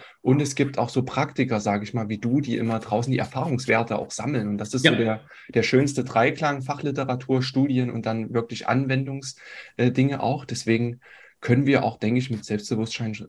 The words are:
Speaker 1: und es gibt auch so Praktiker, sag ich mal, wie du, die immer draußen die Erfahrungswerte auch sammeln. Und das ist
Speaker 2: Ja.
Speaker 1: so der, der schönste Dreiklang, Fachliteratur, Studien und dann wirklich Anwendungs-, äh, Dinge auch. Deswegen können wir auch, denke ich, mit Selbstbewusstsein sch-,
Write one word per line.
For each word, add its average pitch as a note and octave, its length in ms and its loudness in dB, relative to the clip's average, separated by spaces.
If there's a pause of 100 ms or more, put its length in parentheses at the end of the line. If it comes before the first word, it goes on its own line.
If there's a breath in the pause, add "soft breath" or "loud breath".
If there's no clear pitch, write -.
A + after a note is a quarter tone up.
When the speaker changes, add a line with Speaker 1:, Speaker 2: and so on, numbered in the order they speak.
(220 loud breath)
Speaker 1:
und C3 180 4
es C#3 140 0
gibt C3+ 240 0
auch A#2 100 2
so B2+ 140 0
Praktiker, B2+ 580 0
sag G#2 220 0
ich G#2 120 -8
mal, A2+ 140 -2
wie G#2+ 100 -4
du, A#2+ 220 2
die B2+ 160 -2
immer A2+ 220 -2
draußen A2+ 320 -2
die B2+ 80 2
Erfahrungswerte A#2 800 0
auch - 120 -8
sammeln. A2+ 380 -4
Und G2+ 100 -2
das G#2+ 140 -8
ist C3 120 2
Speaker 2:
Ja. D3 80 6
Speaker 1:
so A#2+ 40 2
der, A2 260 0 (260 loud breath)
der - 140 2
schönste C3+ 420 2
Dreiklang, C#3+ 580 0
Fachliteratur, C3+ 800 -2
Studien C3 480 2
und A#2 160 -4
dann A2 260 -2
wirklich A#2 360 -4
Anwendungs-, C3 680 -2 (400 loud breath)
äh, A#2+ 140 4
Dinge C3+ 320 2
auch. B2+ 220 -2
Deswegen A#2+ 560 -2 (400 soft breath)
können C3 260 4
wir C3+ 160 4
auch, - 160 -2
denke A2+ 200 2
ich, C3 120 -2
mit G#2+ 140 -6
Selbstbewusstsein A2 720 -4
sch-, A2 140 -12